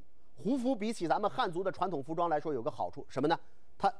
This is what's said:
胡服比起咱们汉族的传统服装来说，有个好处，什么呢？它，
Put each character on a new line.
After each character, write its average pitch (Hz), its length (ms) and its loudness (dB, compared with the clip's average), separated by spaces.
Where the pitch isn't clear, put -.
胡 208 220 0
服 247 180 2
比 214 180 0
起 165 140 -2
咱 160 120 4
们 208 100 4
汉 240 220 0
族 180 120 0
的 190 80 0
传 185 180 0
统 147 140 -2
服 156 100 -4
装 170 160 2
来 151 100 4
说， 156 140 0
有 120 80 0
个 139 80 -2
好 90 220 -2
处， 120 180 -8
什 131 120 -2
么 147 60 4
呢？ 165 120 4
它， 196 220 4